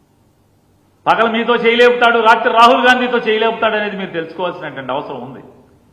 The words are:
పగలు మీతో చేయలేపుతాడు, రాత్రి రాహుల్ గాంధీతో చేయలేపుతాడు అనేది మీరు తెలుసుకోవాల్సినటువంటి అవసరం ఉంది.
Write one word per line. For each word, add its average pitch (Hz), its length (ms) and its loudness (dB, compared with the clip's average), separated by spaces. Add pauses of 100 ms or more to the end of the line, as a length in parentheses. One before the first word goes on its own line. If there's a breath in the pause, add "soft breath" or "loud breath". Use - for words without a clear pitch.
(1080)
పగలు 208 240 2
మీతో 226 240 -2
చేయలేపుతాడు, 233 640 2
రాత్రి 226 340 2
రాహుల్ 247 340 4
గాంధీతో 247 300 2
చేయలేపుతాడు 220 580 -2
అనేది 208 220 -4
మీరు 190 120 -8
తెలుసుకోవాల్సినటువంటి 160 840 -8
అవసరం 143 300 -8
ఉంది. 123 220 -16 (500)